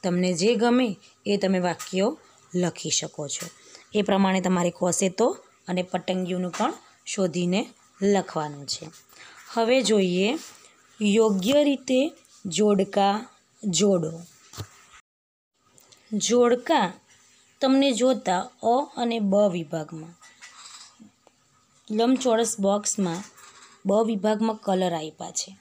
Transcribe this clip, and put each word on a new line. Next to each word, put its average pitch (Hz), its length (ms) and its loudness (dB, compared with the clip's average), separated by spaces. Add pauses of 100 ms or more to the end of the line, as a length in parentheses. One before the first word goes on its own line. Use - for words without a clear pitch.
તમને 180 300 0
જે 185 220 2
ગમે 240 420 2 (300)
એ 202 100 0
તમે 190 220 0
વાક્યો 185 600 -2 (360)
લખી 175 360 -4
શકો 151 380 -6
છો. - 180 -10 (480)
એ 208 80 0
પ્રમાણે 190 380 2
તમારે 180 300 0
કોસેતો 190 680 -2 (320)
અને 180 140 -4
પતંગિયુંનું 180 760 -6
પણ 254 140 -2 (340)
શોધીને 180 600 -2 (360)
લખવાનું 160 640 -2
છે. - 220 -10 (640)
હવે 240 300 2
જોઈએ 196 560 2 (600)
યોગ્ય 214 640 4
રીતે 269 480 0 (340)
જોડકા 202 800 0 (380)
જોડો. 175 560 0 (1900)
જોડકા 240 800 2 (680)
તમને 269 320 4
જોતા 214 580 0 (120)
અ 254 340 0
અને 233 240 -2
બ 196 160 0
વિભાગમાં, 165 800 -2 (1800)
લંબચોરસ 233 720 2
બોક્સમાં 196 600 0 (640)
બ 190 60 2 (140)
વિભાગમાં 214 500 -2
કલર 185 360 0
આપ્યા 160 380 -8
છે - 300 -10